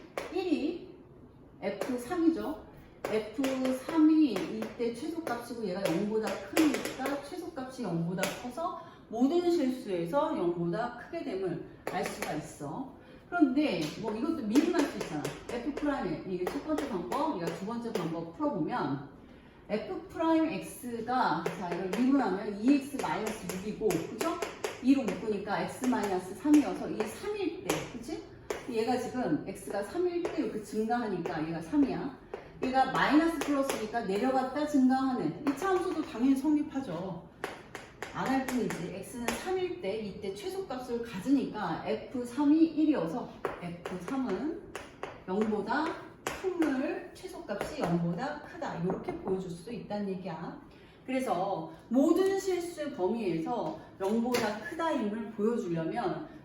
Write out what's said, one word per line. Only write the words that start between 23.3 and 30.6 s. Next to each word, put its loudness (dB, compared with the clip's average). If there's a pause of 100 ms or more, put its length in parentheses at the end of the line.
육이고, -2
그죠? 0 (420)
이로 6
묶으니까 0
X -4
마이너스 2
삼이어서 6
이게 -2
삼일 -4
때, 2 (160)
그치? -8 (460)
얘가 2
지금 0
X가 -4
삼일 0
때 -2
이렇게 -2